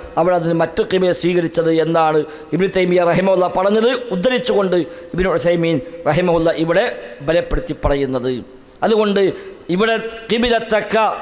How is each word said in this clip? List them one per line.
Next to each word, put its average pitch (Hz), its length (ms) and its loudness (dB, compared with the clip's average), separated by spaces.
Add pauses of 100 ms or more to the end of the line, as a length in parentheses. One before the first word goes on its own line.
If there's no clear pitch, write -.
(180)
അവർ 175 160 2
അതിന് 170 200 0
മറ്റു 165 300 0
ഖിബ്ലയെ 185 280 2
സ്വീകരിച്ചത് 165 640 0
എന്നാണ് 160 500 2 (300)
ഇബ്നു 180 140 0
തൈമിയ 180 360 2
റഹിമഹുല്ലാ 180 540 2
പറഞ്ഞത്, 214 340 2 (200)
ഉദ്ധരിച്ചുകൊണ്ട് 196 640 0 (380)
ഇബ്നു 185 160 0
ഉസൈമീൻ 165 520 2 (260)
റഹിമഹുല്ലാ 165 460 2
ഇവിടെ 170 680 -2
ബലപ്പെടുത്തി 156 540 -2 (100)
പറയുന്നത്. 131 580 -2 (400)
അതുകൊണ്ട് 202 720 0 (140)
ഇവിടെ 220 260 2 (360)
ഖിബിലത്തക്ക, 226 680 0 (240)